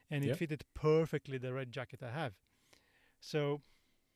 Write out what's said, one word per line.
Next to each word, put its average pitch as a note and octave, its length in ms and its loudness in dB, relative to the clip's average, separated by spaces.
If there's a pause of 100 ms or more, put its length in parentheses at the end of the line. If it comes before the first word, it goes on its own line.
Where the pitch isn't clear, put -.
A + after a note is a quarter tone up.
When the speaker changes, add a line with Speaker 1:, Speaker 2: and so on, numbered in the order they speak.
Speaker 1:
and C#3+ 140 0
it C#3+ 60 4
Speaker 2:
Yeah. B2 60 4
Speaker 1:
fitted D3+ 280 -4 (120)
perfectly D#3 640 2
the B2+ 140 -6
red B2+ 200 -4
jacket B2 300 -8
I B2 80 -8
have. C3 240 -4 (840)
So, D3 420 0 (540)